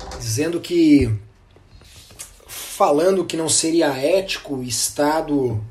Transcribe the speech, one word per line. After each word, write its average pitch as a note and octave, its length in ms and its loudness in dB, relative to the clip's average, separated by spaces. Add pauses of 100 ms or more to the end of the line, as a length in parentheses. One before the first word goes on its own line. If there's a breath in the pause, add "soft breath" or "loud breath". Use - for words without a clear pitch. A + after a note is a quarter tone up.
(180)
dizendo C#3 420 -4
que, D3+ 540 4 (1300 loud breath)
falando F3+ 800 0
que - 120 -6
não D#3+ 120 -2
seria D#3+ 480 2
ético D3+ 600 -2
o B2+ 80 -6
Estado C#3+ 1080 -2